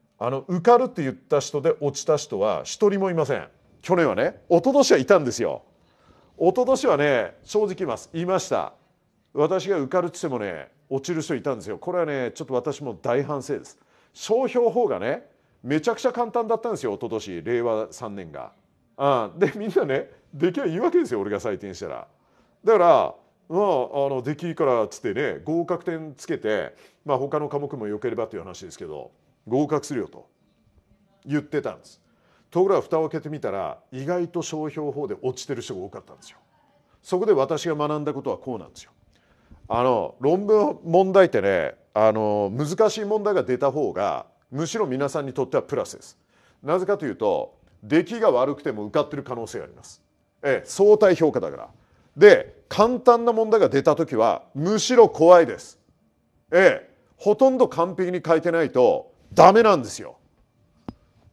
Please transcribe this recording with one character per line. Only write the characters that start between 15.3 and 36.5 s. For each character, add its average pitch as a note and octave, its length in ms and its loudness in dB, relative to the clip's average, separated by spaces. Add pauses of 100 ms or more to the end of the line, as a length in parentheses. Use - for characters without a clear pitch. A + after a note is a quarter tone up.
め C#3+ 180 -2
ち D3+ 80 -4
ゃ A3+ 60 0
く - 60 -8
ち - 60 -2
ゃ A#3+ 60 0
簡 A#3+ 180 -4
単 A#3 160 -2
だ A3+ 80 0
っ A3 60 -2
た A#3+ 80 -6
ん A3+ 40 -4
で F#3 60 -4
す - 80 -8
よ、 G#2+ 60 -2
一 G2+ 80 -8
昨 A#2+ 100 -6
年、 F#2+ 320 -8
令 A#2 200 -2
和 A2 280 -2
三 G#2+ 240 -14
年 F#2 160 -14
が。 C2 220 -16 (440)
あ B2+ 380 0
あ、 - 40 -16
で、 F3 180 0
み G#3 100 -8
ん G3 80 -6
な B3 100 2
ね、 C#3 260 -4 (220)
で E3 200 -2
き C#4 80 -6
れ C4+ 60 -4
ば - 20 -4
い D#3+ 60 -4
い F#3 60 -4
わ E4 100 0
け F4 80 2
で D#4 80 0
す - 80 -6
よ、 G#2 60 -2
俺 G2+ 100 -4
が G2+ 100 -2
採 G#2 180 -6
点 G2 160 -14
し - 60 -18
た F2+ 80 -10
ら。 B1 180 -12 (560)
だ A3+ 120 4
か G#3 40 6
ら、 D3+ 360 4 (340)
ま E3 100 -4
あ、 - 20 2
あ G#3 40 2 (440)
の、 C3+ 140 -4
で D3 140 -6
き E3+ 100 -10
る E3 80 -6
か D#3+ 100 -2
ら A#2+ 200 2
っ G2+ 40 -4
つ - 100 -18
っ - 40 -14
て G#2+ 120 -4
ね、 G#2+ 300 -4
合 E3 220 -4
格 F3 180 -6
点 D#3+ 320 -10
つ - 100 -20
け D#3+ 120 -6
て、 G#2 360 -4 (300)
ま D3 100 -2
あ、 B2+ 40 0
他 C#3+ 200 -4
の D3 100 -6
科 D3 100 -6
目 C#3+ 180 -8
も G#2+ 120 -8
良 G#2 100 -6
け A#2 120 -6
れ A#2 60 -6
ば A2+ 100 -4
と A2 100 -14
い - 20 -10
う E2 40 -10
話 F2+ 220 -16
で F2 60 -18
す - 80 -20
け F#2 80 -14
ど、 D2 240 -14 (380)
合 C3+ 180 0
格 D3 200 -4
す D3 80 -10
る A#2+ 60 -4
よ F2+ 80 -8
と B1+ 200 -20 (960)
言 D3 140 -2
っ - 20 -4
て D3 200 -6
た G#2+ 120 -8
ん - 40 -20
で - 60 -20
す。 - 160 -20 (500)
と F3 120 2
こ F#3+ 60 4
ろ F#3+ 80 2
が、 F3 60 0
蓋 E3 180 -2
を D#3 80 -2
開 D#3+ 120 -8
け - 40 -12
て D#3 40 -12
み D3 120 -10
た A2 100 -6
ら、 F#2+ 280 -8 (120)
意 C3 140 -12
外 F3 240 -4
と E3+ 140 -6
商 D#3 260 -8
標 D3 240 -8
法 C#3 160 -8
で G2+ 140 -8
落 B2+ 200 -6
ち - 40 -18
て C#3 80 -8
る A#2 80 -8
人 A#2+ 120 -12
が F#2 60 -10
多 G2 80 -12
か G#2+ 120 -18
っ - 20 -18
た - 100 -20
ん - 60 -20
で - 40 -20
す - 80 -20
よ。 - 80 -20 (640)